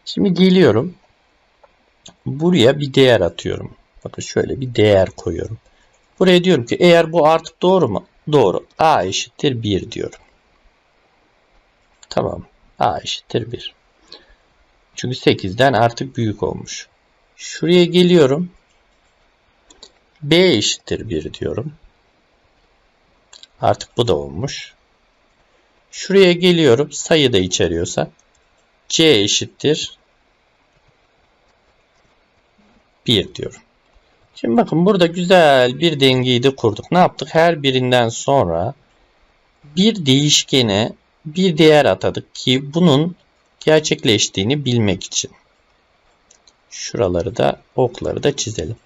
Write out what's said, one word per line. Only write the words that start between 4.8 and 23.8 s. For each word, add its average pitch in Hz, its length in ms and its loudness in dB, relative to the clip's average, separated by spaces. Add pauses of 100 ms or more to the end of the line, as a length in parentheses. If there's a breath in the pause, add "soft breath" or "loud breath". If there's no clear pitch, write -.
koyuyorum. 87 480 -10 (600)
Buraya 180 260 4
diyorum 165 200 2
ki - 160 -6
eğer 170 320 4
bu 160 140 2
artık 160 360 -2
doğru 180 260 2
mu? - 180 -6 (260)
Doğru. 117 340 2 (120)
A 139 260 2
eşittir 117 580 -6
bir 98 280 -4
diyorum. - 300 -12 (1900)
Tamam. 87 380 -6 (320)
A 90 220 -2
eşittir - 520 -8
bir. - 220 -14 (1200 soft breath)
Çünkü 123 220 -8
sekizden 123 560 0
artık 117 440 -2
büyük 110 260 -4
olmuş. - 460 -10 (480)
Şuraya 175 480 0
geliyorum. 175 640 2 (1700)
B 151 140 0
eşittir 123 720 0
bir 78 240 -6
diyorum. 107 400 -8 (1900)
Artık - 360 -4